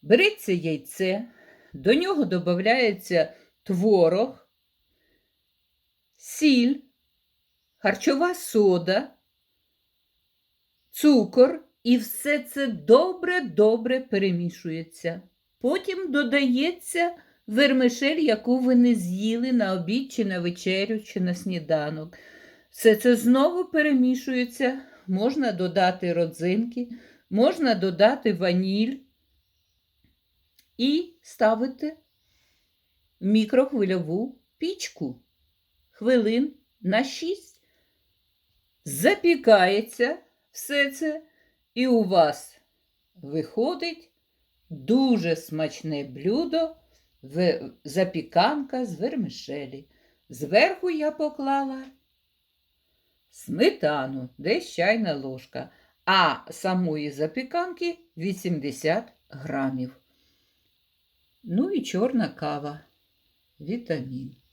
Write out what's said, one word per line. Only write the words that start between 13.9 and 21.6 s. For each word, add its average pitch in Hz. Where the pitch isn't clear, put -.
перемішується. 175
Потім 370
додається 285
вермішель, 262
яку 247
ви 254
не 240
з'їли 214
на 208
обід 202
чи 220
на 185
вечерю, 190
чи 208
на 180
сніданок. 156